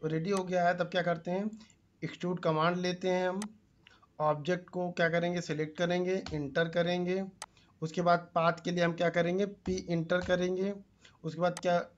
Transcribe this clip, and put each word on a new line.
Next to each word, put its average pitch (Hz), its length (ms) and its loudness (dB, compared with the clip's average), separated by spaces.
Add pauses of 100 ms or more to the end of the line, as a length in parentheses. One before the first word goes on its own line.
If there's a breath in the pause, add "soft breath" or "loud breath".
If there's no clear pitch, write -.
रेडी 160 240 -2
हो 190 140 0
गया 180 220 2
है। 180 120 4
तब 175 100 0
क्या 180 160 0
करते 170 260 -2
हैं, 196 200 -2 (520 loud breath)
एक्सट्रूड 175 380 -4
कमांड 165 380 2
लेते 180 320 -2
हैं 185 180 2
हम, 190 120 -4 (760 loud breath)
ऑब्जेक्ट 156 520 0
को 180 220 -4
क्या 170 160 2
करेंगे, 170 340 0
सिलेक्ट 156 360 -4
करेंगे, 180 440 0 (100)
एंटर 156 380 0
करेंगे। 175 520 0 (600 soft breath)
उसके 160 200 -4
बाद 170 320 4
पाथ 165 300 2
के 175 60 -2
लिए 175 140 2
हम 170 100 2
क्या 170 160 2
करेंगे, 175 360 2
पी 196 280 -4 (140)
एंटर 170 340 0
करेंगे। 180 500 0 (520 loud breath)
उसके 156 160 -6
बाद 175 180 2
क्या 175 200 2 (200)